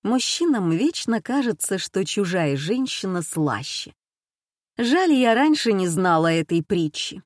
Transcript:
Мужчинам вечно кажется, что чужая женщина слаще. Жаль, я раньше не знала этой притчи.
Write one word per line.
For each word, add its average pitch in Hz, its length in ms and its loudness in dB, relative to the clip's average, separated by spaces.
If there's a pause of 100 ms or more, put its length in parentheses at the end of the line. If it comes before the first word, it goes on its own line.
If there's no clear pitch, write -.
Мужчинам 240 680 0
вечно 226 500 0
кажется, 240 580 -2
что - 260 -4
чужая 170 520 0
женщина 185 680 -4
слаще. 143 680 -4 (840)
Жаль, 311 360 2
я 247 220 4
раньше 285 380 2
не 185 160 0
знала 165 440 2
этой 165 300 0
притчи. 170 640 -4